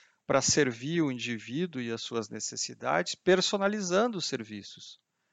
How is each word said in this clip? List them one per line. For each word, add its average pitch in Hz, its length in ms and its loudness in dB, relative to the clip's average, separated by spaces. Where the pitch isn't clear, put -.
para 135 160 4
servir 143 600 2
o 143 100 2
indivíduo 120 720 -4
e 117 100 -4
as 113 100 -4
suas 113 280 -4
necessidades, 123 840 -2
personalizando 196 1040 2
os 156 80 -4
serviços, 107 760 -8